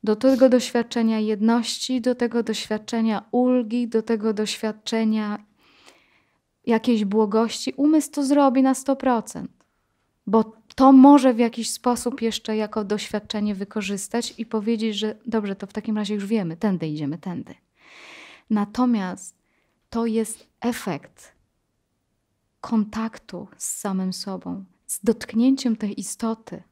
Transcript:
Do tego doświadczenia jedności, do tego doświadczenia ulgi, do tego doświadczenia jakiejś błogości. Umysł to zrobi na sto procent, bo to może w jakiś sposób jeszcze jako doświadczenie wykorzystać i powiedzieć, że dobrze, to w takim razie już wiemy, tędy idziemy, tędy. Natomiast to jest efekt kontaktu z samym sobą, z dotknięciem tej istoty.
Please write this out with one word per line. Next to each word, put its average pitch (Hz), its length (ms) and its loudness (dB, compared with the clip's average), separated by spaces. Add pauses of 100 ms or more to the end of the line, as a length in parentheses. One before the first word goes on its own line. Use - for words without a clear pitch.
Do 214 120 0
tego 262 320 4
doświadczenia 233 680 0
jedności, 220 800 0
do 247 140 0
tego 240 280 -2
doświadczenia 220 880 -4
ulgi, 247 580 0
do 226 140 0
tego 220 300 -2
doświadczenia 214 1040 -4 (1300)
jakiejś 226 380 2
błogości. 220 720 0
Umysł 302 340 2
to 285 140 -2
zrobi 269 380 4
na 262 120 4
sto 269 220 -2
procent, 247 540 -4 (760)
bo 220 260 2 (220)
to 269 180 8
może 269 420 10
w 220 40 -4
jakiś 233 320 -2
sposób 247 520 -4
jeszcze 220 340 -4
jako 214 280 -4
doświadczenie 208 720 -4
wykorzystać 202 840 -6
i 226 80 -8
powiedzieć, 220 500 -2
że 214 200 -4 (100)
dobrze, 214 300 -4
to 196 100 -12
w - 60 -18
takim 214 240 -4
razie 214 180 -4
już 202 120 -6
wiemy, 196 300 -2
tędy 175 320 -2
idziemy, 151 300 -6
tędy. - 360 -12 (960)
Natomiast 208 880 -2 (520)
to 233 160 -4
jest 220 400 -4 (140)
efekt - 720 -8 (1300)
kontaktu 214 960 -4
z - 120 -10 (100)
samym 190 340 -4
sobą, 190 520 -10 (220)
z - 180 -10
dotknięciem 233 720 0
tej 208 240 -6
istoty. 226 720 -8